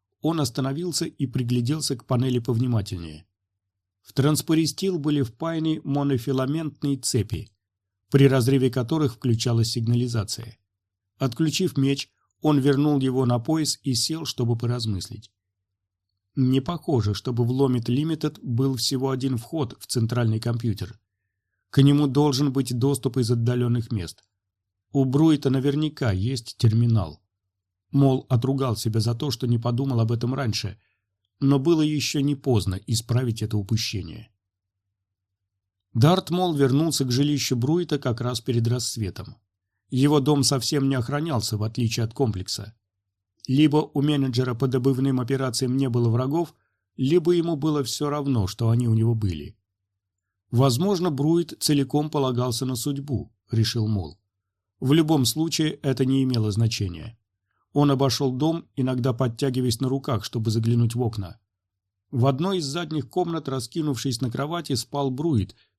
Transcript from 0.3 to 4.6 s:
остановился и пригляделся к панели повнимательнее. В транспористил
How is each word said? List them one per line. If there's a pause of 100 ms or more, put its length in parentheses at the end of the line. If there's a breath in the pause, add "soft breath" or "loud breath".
остановился
и
пригляделся
к
панели
повнимательнее. (760)
В
транспористил